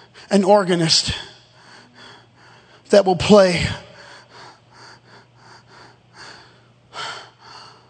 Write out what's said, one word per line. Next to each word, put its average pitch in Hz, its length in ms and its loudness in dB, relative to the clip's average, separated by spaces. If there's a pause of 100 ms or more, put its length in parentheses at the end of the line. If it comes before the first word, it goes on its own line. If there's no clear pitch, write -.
(300)
an 202 140 0
organist 175 680 0 (1800)
that 202 140 4
will 185 100 0
play 180 520 2 (4000)